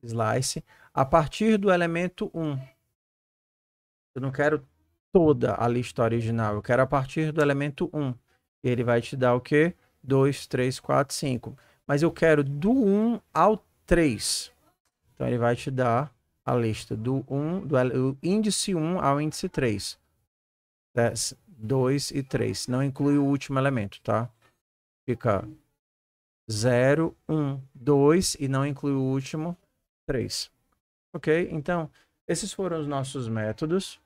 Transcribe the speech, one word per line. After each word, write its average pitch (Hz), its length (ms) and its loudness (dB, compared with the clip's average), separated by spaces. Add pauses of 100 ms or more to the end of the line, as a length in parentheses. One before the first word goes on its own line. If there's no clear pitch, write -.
Slice, 117 600 -2 (300)
a 135 120 2
partir 170 520 2
do 196 140 2
elemento 175 640 0
um. 151 260 -4 (1500)
Eu 127 80 -8
não 135 100 -2
quero 147 360 0 (440)
toda 131 480 4
a 117 80 2
lista 120 340 -2
original, 113 540 0
eu 101 60 -4
quero 123 200 2
a 131 60 2
partir 151 440 -2
do 156 100 0
elemento 143 520 0
um. 143 200 -2 (500)
E 131 60 0
ele 123 140 0
vai 120 160 2
te 120 160 -8
dar 127 200 2
o 123 60 0
quê? 156 340 2 (260)
Dois, 135 460 2
três, 127 320 -2
quatro, 139 360 0
cinco. 127 400 -6 (300)
Mas 143 160 0
eu 165 100 2
quero 156 320 4
do 143 280 0
um 220 480 2 (140)
ao 202 300 4 (220)
três. 156 680 0 (640)
Então, 131 140 -4
ele 123 100 0
vai 120 180 2
te 131 160 -8
dar 127 420 0 (300)
a 131 100 -2
lista 117 440 -2
do 131 320 -2
um, 160 360 -4
do 135 120 0
ele-, 127 160 2
do 131 280 -2
índice 196 540 0
um 165 240 -2
ao 139 220 0
índice 156 260 -4
três. 113 520 -4 (960)
Dez, 117 420 -2 (120)
dois 131 640 -2
e 143 120 -4
três. 110 440 -4
Não 127 160 0
inclui 143 340 0
o 143 60 2
último 139 360 0
elemento, 131 420 -2
tá? 113 260 -2 (760)
Fica 110 420 -2 (1040)
zero, 127 640 2 (140)
um, 143 320 -2 (120)
dois 143 680 4
e 139 80 -4
não 135 180 0
inclui 143 280 -4
o 135 80 0
último, 135 540 -4 (520)
três. 110 440 -4 (640)
Ok? 165 380 0
Então, 165 380 -4 (380)
esses 196 240 -4
foram 170 300 -4
os 143 60 -4
nossos 135 420 -4
métodos. 113 760 -4